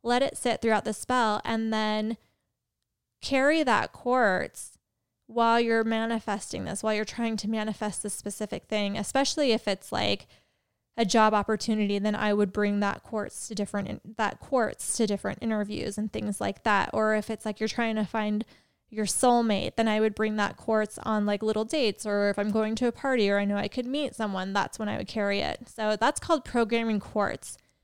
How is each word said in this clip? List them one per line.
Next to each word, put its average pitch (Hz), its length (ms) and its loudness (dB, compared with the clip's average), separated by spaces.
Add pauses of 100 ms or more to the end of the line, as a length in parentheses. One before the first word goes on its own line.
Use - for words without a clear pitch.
let 240 200 2
it - 140 -2
sit - 240 -2
throughout 220 240 2
the 214 100 -4
spell, 226 500 0
and 226 280 -2
then 214 440 0 (1040)
carry 285 420 4
that 254 300 2
quartz - 840 0 (500)
while 233 320 4
you're 226 240 2
manifesting 220 800 -2
this, 180 180 -6
while 220 100 0
you're 214 120 0
trying 226 340 -4
to 208 100 -6
manifest 214 540 -4
this 202 100 -6
specific - 520 -6
thing, 208 340 -2
especially 269 540 2
if 214 160 0
it's, - 240 -4
like, 202 340 -2 (720)
a 233 80 2
job 214 280 6
opportunity, 208 680 2
then 208 160 0
I 208 180 2
would 208 180 2
bring 202 280 2
that 202 240 -2
quartz - 420 -8
to 220 80 -10
different 202 340 -4
in-, - 120 -8 (160)
that - 240 -2
quartz - 560 -2
to 233 100 2
different 202 340 -2
interviews 214 560 -4
and 214 160 -4
things 208 280 -4
like 196 240 -4
that. 202 280 2
Or 214 220 2
if 214 160 -2
it's, 220 160 -6
like, 214 140 -6
you're 220 80 -2
trying 226 260 -2
to 214 100 0
find 214 400 -2 (460)
your 214 160 -2
soulmate, 233 680 2
then 226 120 2
I 214 120 2
would 220 140 2
bring 214 220 -2
that 208 220 -2
quartz 214 400 -2
on, 214 260 0
like, 208 180 0
little 220 220 0
dates, 226 400 0
or 202 240 2
if 202 100 0
I'm 208 120 0
going 220 240 2
to 240 140 2
a 233 40 -2
party 240 380 2
or 202 80 4
I 202 80 2
know 202 100 0
I 202 120 -2
could 240 180 -6
meet 277 280 -4
someone, 196 380 -4
that's - 260 -2
when 214 120 -4
I 208 80 -4
would 196 100 -8
carry 202 320 0
it. - 260 -4
So 214 300 -2
that's 247 240 2
called 311 240 0
programming 226 560 0
quartz. - 560 -4 (280)